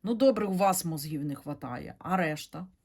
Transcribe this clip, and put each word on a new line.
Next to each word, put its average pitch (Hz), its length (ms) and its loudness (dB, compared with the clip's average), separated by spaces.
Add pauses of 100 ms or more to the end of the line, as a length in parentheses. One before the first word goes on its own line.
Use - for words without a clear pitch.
Ну, 226 120 -2
добре, 214 320 6
у 190 60 -2
вас 190 320 4
мозгів 151 400 -4
не 143 100 -4
хватає, 139 640 -10
а 185 180 -2
решта? 160 500 -4 (180)